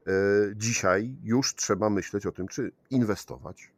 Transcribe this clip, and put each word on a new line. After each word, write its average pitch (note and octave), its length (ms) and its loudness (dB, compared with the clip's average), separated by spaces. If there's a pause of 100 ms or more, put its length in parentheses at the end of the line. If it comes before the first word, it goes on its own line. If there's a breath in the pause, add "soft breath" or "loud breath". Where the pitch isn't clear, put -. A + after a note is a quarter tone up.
e, F#2 40 0 (440)
dzisiaj A2 680 0
już A#2+ 320 0
trzeba G#2+ 340 0
myśleć G2+ 360 -2
o F2 60 -2
tym, F#2 160 -8
czy G#2+ 240 -6 (180)
inwestować F#2+ 880 -2